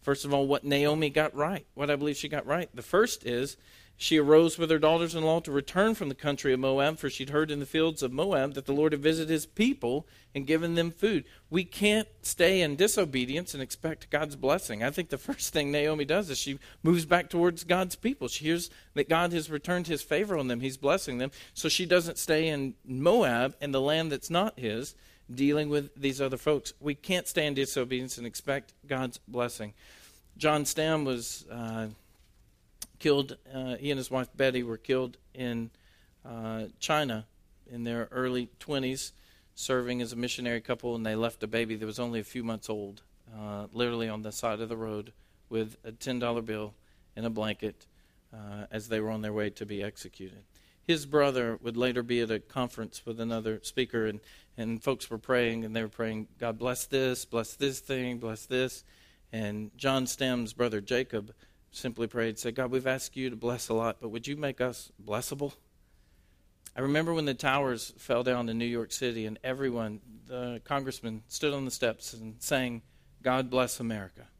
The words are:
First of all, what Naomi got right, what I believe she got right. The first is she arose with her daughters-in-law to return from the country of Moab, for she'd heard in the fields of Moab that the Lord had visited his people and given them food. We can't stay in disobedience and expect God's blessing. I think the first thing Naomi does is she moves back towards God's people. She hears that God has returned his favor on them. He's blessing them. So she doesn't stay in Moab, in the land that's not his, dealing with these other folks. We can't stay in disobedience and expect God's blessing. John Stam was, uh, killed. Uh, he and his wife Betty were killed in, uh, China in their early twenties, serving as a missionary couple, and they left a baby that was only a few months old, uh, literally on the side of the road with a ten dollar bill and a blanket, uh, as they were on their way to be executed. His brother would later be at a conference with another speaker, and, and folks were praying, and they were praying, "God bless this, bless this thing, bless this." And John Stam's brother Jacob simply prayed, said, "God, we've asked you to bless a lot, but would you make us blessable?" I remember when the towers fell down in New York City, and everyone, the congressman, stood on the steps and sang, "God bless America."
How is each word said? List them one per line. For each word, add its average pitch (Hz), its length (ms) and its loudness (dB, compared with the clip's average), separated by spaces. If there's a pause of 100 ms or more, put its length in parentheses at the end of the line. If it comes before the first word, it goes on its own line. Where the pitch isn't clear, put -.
First 139 240 0
of 143 80 0
all, 139 140 4
what 139 180 2
Naomi 147 460 4
got 151 240 2
right, 160 400 -2
what 143 160 -2
I 147 60 4
believe 147 200 0
she 151 120 -6
got 143 180 -4
right. 160 280 -2
The 123 60 -10
first 208 460 2
is 123 320 -2 (380)
she - 200 2
arose 156 400 8
with 165 140 0
her 160 80 6
daughters-in-law 160 640 4
to 160 120 -6
return 185 420 4
from 180 140 -4
the 135 60 -4
country 143 400 2
of 127 60 0
Moab, 139 360 4
for 147 140 -4
she'd 127 180 -8
heard 151 220 2
in 143 100 -2
the 135 60 -4
fields 160 360 2
of 127 100 0
Moab 147 420 2
that 135 100 -8
the 139 80 0
Lord 151 200 6
had 143 100 -2
visited 160 280 4
his 160 140 2
people 165 640 0 (280)
and 139 120 -4
given 160 280 2
them 170 160 2
food. 190 360 2 (240)
We 175 140 2
can't 208 440 2 (140)
stay 185 400 6
in 147 140 2
disobedience 151 760 2
and 139 100 -6
expect - 460 -6
God's 147 280 0
blessing. 131 460 0
I 123 80 2
think 170 200 -4
the 135 80 -4
first - 340 -6
thing 147 180 2
Naomi 147 360 2
does 170 240 2
is 131 80 -4
she 139 200 -4 (240)
moves 165 220 6
back 175 240 4
towards 170 360 2
God's 180 300 2
people. 226 340 -2
She - 180 -6
hears 165 240 0 (240)
that 143 160 2
God 170 240 4
has 160 160 -2
returned 170 380 -2
his 151 120 0
favor 180 380 0
on 135 100 0
them. 120 120 -2
He's 131 180 -4
blessing 139 400 0
them. 131 120 -2 (220)
So - 160 -4
she 180 160 2
doesn't 170 320 4
stay 160 320 2
in 139 240 -2 (140)
Moab, 135 720 4
in 143 120 -4
the 135 100 4
land 156 300 2
that's 135 180 -6
not 190 280 2
his, 120 360 -4 (380)
dealing 147 360 2
with 147 260 -2
these 139 280 -2
other 131 160 0
folks. - 420 0
We 147 140 -2
can't 180 340 -2
stay 151 180 2
in 147 60 2
disobedience 131 640 -2
and 120 100 -10
expect 139 460 -6 (140)
God's 131 320 -4 (100)
blessing. 120 460 -4 (640)
John 151 260 4
Stam 156 400 2
was, 120 460 -4
uh, 113 380 -6 (1120)
killed. 139 380 2 (160)
Uh, 131 240 -6
he 143 140 -2
and 139 80 0
his 127 120 -6
wife 127 260 0
Betty 127 260 4
were 117 140 -4
killed 127 400 0 (160)
in, 117 380 -4 (520)
uh, 113 420 -8 (160)
China 135 460 0 (440)
in 120 140 -8
their 117 280 -4
early 127 460 -2
twenties, 131 560 -4 (400)
serving 123 480 0
as 117 100 -6
a 120 40 -8
missionary 120 440 -2
couple, 120 340 -4
and 113 120 -4
they 110 80 0
left 113 280 -2
a 107 40 -4
baby 113 300 -2
that 107 100 -6
was 107 120 -8
only 117 220 -2
a 104 40 -6
few 123 200 -8
months 113 240 -6
old, 104 320 -6 (340)
uh, 104 380 -8
literally 117 360 -2
on 107 120 -6
the 107 100 -8
side 107 300 -2
of 113 80 -6
the 117 80 -6
road 110 380 -6 (340)
with 110 340 -4
a 113 100 -14
ten 123 260 -4
dollar 117 240 0
bill 107 320 -6 (420)
and 110 80 -8
a 117 60 0
blanket, 107 560 -4 (480)
uh, 104 360 -12
as 110 180 -8
they 110 120 0
were 107 100 -2
on 110 120 -4
their 107 100 -4
way 107 160 0
to 104 160 -8
be 101 180 -6
executed. 98 600 -12 (440)
His 156 200 2
brother 135 560 2
would 117 160 -4
later 123 240 2
be 120 180 2
at 113 100 0
a 110 80 0
conference - 680 -6
with 113 120 -8
another 113 440 -2
speaker, 117 440 -2
and, 107 140 -4 (380)
and 113 240 -4
folks - 260 -2
were 113 100 -8
praying, 117 460 0
and 110 100 -8
they 113 80 0
were 107 60 -4
praying, 110 400 -6 (100)
"God 113 200 -4
bless 123 260 -2
this, 131 400 0
bless 117 300 -4
this 139 260 -2
thing, 127 380 -4
bless 113 260 -8
this." 127 400 -2 (480)
And 107 460 -6
John 135 280 2
Stam's 123 460 -2
brother 110 300 -2
Jacob 113 500 -2 (400)
simply 117 360 -4
prayed, 113 280 -2
said, 117 200 -4
"God, 127 160 -2
we've 131 160 0
asked 131 280 -4
you 131 140 -4
to 117 60 -10
bless 120 320 -4
a 117 60 0
lot, 113 260 0
but 117 80 -8
would 117 180 -8
you 143 100 -6
make 143 240 -4
us 127 380 -4
blessable?" 127 540 -6 (1200)
I - 60 -8
remember 151 340 2
when 156 120 0
the 139 80 0
towers 131 640 0
fell 123 280 0
down 123 240 0
in 113 100 -2
New 117 60 0
York 117 260 -4
City, 113 360 -2
and 107 180 -8
everyone, 120 560 -4 (260)
the 123 380 -8
congressman, 123 640 -4
stood 147 260 -2
on 139 100 -4
the 127 60 -4
steps - 420 -2
and 110 280 -12
sang, 127 420 -2 (400)
"God 127 280 2
bless 127 280 0
America." 107 480 -6 (140)